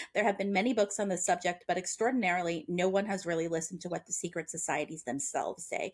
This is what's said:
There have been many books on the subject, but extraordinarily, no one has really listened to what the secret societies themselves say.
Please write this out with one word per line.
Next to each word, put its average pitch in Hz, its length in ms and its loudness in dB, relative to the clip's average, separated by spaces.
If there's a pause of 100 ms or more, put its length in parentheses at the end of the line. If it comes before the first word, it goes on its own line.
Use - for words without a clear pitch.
(140)
There 208 100 4
have 202 140 2
been 202 160 0
many 220 200 4
books 208 260 2
on 202 100 0
the 180 80 0
subject, 175 500 0
but 175 100 2
extraordinarily, 180 920 0
no 180 200 4
one 196 200 2
has 196 180 -2
really 165 220 2
listened 165 340 -2
to 175 80 -6
what 165 160 -6
the - 80 -10
secret 170 380 -4
societies 156 540 -2
themselves - 600 -2
say. - 280 -4